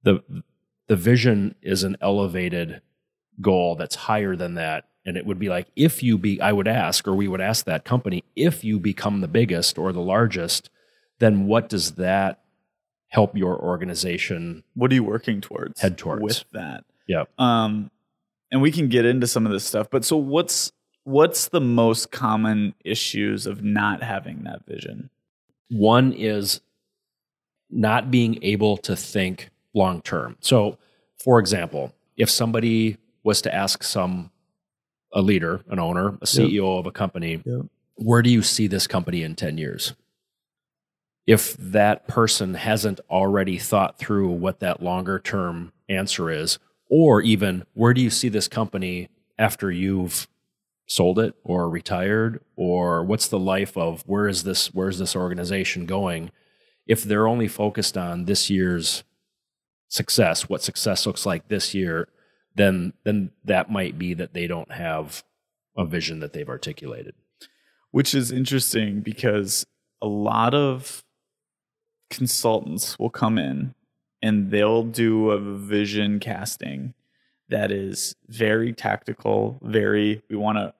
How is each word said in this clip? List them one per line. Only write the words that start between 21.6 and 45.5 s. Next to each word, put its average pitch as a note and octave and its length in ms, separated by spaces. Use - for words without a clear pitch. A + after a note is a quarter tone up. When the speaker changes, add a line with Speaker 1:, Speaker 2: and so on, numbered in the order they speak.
Speaker 2:
most A#2 500
common G#2+ 640
issues G#2 640
of G2+ 180
not G#2 380
having G2 440
that - 200
vision? - 460
Speaker 1:
One A#2 440
is G#2 480
not A#2 400
being A#2+ 340
able G#2 340
to - 180
think - 560
long F#2 260
term. B1 380
So, G#2 400
for B2 140
example, E2+ 560
if A2+ 140
somebody A2+ 640
was G#2 200
to - 100
ask G2 300
some, F2+ 480
a G3+ 100
leader, E3+ 480
an F#2+ 100
owner, E3 300
a - 20
Speaker 2:
Yep. - 60
Speaker 1:
C - 280
E G#2 40
O F#2+ 180
of F2 80
a F2+ 60
company, E2+ 540
Speaker 2:
Yep. B2 220
Speaker 1:
"Where A#2 260
do B2 80
you A#2 120
see G#2+ 260
this F#2 180
company F2 380
in D#2+ 120
ten D#2 220
years?" - 360
If - 320
that G#2 500
person G#2+ 480
hasn't G#2+ 440
already F#2+ 480
thought G2 400
through G2 340
what F2+ 280
that F2+ 240
longer F#2 340
term F2 540